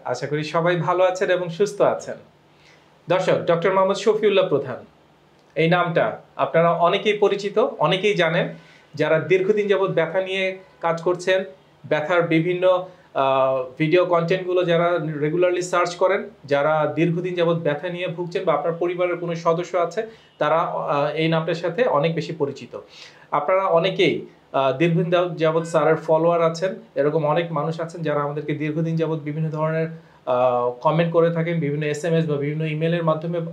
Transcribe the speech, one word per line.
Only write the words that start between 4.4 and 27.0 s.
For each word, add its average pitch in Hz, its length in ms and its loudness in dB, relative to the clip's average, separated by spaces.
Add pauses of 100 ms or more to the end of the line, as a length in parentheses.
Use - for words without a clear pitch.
প্রধান, 127 280 -2 (800)
এই 160 140 2
নামটা 165 480 2 (180)
আপনারা 165 360 2
অনেকেই 190 460 2
পরিচিত, 202 420 0
অনেকেই 190 540 2
জানেন। 170 360 0 (460)
যারা 151 240 2
দীর্ঘদিন 202 480 2
যাবৎ 190 220 2
ব্যথা 165 320 0
নিয়ে 190 360 -4 (240)
কাজ 165 200 -2
করছেন, 185 420 0 (420)
ব্যথার 151 360 0
বিভিন্ন, 180 680 2 (260)
আহ, 135 500 2 (140)
ভিডিও 165 280 4
কনটেন্টগুলো 180 580 0
যারা 170 360 2 (220)
রেগুলারলি 175 400 0
সার্চ 175 340 0
করেন, 190 340 0 (160)
যারা 147 500 2
দীর্ঘদিন 170 400 0
যাবৎ 170 200 2
ব্যথা 165 340 -2
নিয়ে 175 180 -6
ভুগছেন 175 360 -6
বা 170 100 0
আপনার 165 200 -2
পরিবারের 175 440 -2
কোনো 165 180 -6
সদস্য 170 420 -2
আছে, 196 300 -2 (300)
তারা, 151 220 2
আহ, 151 540 -2
এই 160 140 0
নামটার 160 280 0
সাথে 175 280 -2
অনেক 160 320 0
বেশি 151 180 -6
পরিচিত। 127 460 -6 (520)
আপনারা 185 340 0
অনেকেই, 170 600 2 (260)
আহ, 135 260 2
দীর্ঘদিন 170 320 2
যাব-, 175 260 0
যাবৎ 160 320 0
স্যারের 156 280 2
ফলোয়ার 165 460 2
আছেন, 165 340 0 (200)
এরকম 147 300 0